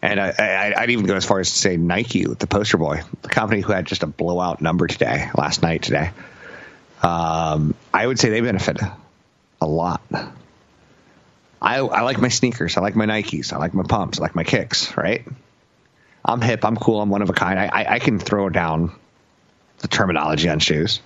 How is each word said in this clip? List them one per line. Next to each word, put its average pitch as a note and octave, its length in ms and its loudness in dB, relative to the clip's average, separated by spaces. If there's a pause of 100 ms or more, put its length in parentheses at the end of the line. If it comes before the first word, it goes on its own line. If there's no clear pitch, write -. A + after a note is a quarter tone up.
And G2+ 200 0
I, F#2+ 80 0 (100)
I, G2+ 380 0
I'd A#2 140 0
even A2 160 2
go G2 100 2
as F#2 80 -2
far G2 160 2
as F2 100 -2
to - 80 -2
say F#2 180 2
Nike, F2+ 480 0
the F2+ 220 -4
poster G#2 320 2
boy, D#2 220 0 (220)
the - 60 -14
company G#2+ 340 0
who G2+ 100 -2
had F#2 140 0
just F#2+ 180 -2
a - 20 -6
blowout F2 540 -2
number E2 260 2
today, - 500 -2
last D2 260 0
night E2 200 0
today. D2 280 0 (920)
Um, E2 720 2 (180)
I G#2 140 2
would C3 120 0
say A#2 120 4
they A2 100 2
benefited G#2+ 460 0 (720)
a E2 60 0
lot. E2 360 -2 (1600)
I, B2 180 2
I - 240 0
like B2 180 0
my B2+ 80 4
sneakers. A#2 480 0
I - 40 2
like G2 140 0
my G#2+ 120 4
Nikes. - 460 -2
I - 40 -6
like E2+ 180 -2
my F#2+ 80 2
pumps. - 380 0
I - 20 -2
like - 140 -2
my E2+ 80 0
kicks, - 520 -2
right? - 300 -2 (1000)
I'm A#2+ 160 0
hip. A#2 240 0
I'm A2 120 2
cool. A2 240 2
I'm G#2 100 0
one G2+ 120 2
of F#2+ 80 0
a F#2 40 0
kind. F#2 240 0
I, F#2+ 80 0
I, - 280 0
I A#2+ 40 0
can G#2+ 220 0
throw G2 280 0
down E2 440 0 (840)
the - 100 -8
terminology D#2 600 2
on D#2+ 120 0
shoes. D#2+ 460 0